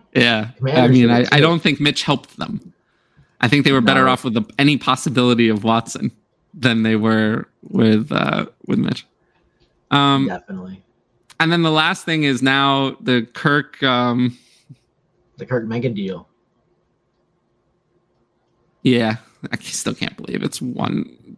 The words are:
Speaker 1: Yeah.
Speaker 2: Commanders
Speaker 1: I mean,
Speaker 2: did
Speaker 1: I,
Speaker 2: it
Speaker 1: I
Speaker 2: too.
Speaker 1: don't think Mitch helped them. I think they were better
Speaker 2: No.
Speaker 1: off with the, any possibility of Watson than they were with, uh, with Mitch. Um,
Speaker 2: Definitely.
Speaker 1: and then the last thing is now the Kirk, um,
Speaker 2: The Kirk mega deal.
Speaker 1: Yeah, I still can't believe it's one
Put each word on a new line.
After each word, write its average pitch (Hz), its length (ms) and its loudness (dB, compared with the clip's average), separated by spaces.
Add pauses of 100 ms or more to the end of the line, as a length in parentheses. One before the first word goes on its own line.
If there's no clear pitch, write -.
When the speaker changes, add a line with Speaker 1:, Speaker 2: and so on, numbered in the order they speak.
(140)
Speaker 1:
Yeah. 117 440 2
Speaker 2:
Commanders 131 260 0
Speaker 1:
I 123 40 4
mean, 127 160 6
Speaker 2:
did 117 80 4
Speaker 1:
I, 120 100 4
Speaker 2:
it 123 100 -2
Speaker 1:
I 147 60 4
Speaker 2:
too. 147 60 6
Speaker 1:
don't 165 180 2
think 156 180 -2
Mitch 147 240 -2
helped - 340 -4
them. - 360 -10 (680)
I 127 60 2
think 139 180 2
they 139 60 4
were 135 100 4
better 131 240 4
Speaker 2:
No. 131 60 4
Speaker 1:
off 127 120 -2
with 127 100 -4
the, 110 100 0 (160)
any 143 180 4
possibility 123 720 2
of 107 140 -2
Watson 113 480 -2 (420)
than 117 300 0
they 110 120 2
were 110 520 0 (160)
with, 110 480 2
uh, - 340 -2 (220)
with - 120 0
Mitch. - 260 -4 (840)
Um, 139 380 2
Speaker 2:
Definitely. 95 540 -12 (580)
Speaker 1:
and 160 120 2
then 170 120 2
the 160 80 0
last 156 340 -2
thing 160 180 -2
is 131 180 0
now 139 600 0
the 123 220 0 (100)
Kirk, 147 500 -4
um, 123 540 0 (1000)
Speaker 2:
The - 80 -12
Kirk 120 200 -4
mega 117 240 -6
deal. 95 380 -8 (2500)
Speaker 1:
Yeah, 117 340 2 (340)
I - 60 -8
still - 360 -8
can't - 240 -10
believe - 260 -8
it's - 180 -8
one - 540 -6 (220)